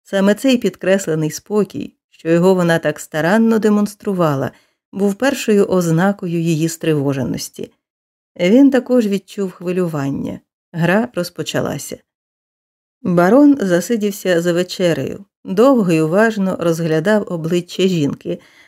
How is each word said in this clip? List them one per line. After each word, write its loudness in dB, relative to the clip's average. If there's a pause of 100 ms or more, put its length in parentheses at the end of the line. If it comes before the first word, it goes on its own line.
Саме 0
цей 2
підкреслений -2
спокій, -6 (140)
що -8
його 4
вона 2
так -4
старанно 0
демонструвала, 0 (400)
був -2
першою 0
ознакою 0
її 0
стривоженості. -4 (680)
Він 6
також 2
відчув -6
хвилювання. -4 (340)
Гра 0
розпочалася. -6 (1040)
Барон 4
засидівся -2
за 0
вечерею, -4 (180)
довго 2
й 2
уважно 0
розглядав -2
обличчя -2
жінки, -4 (280)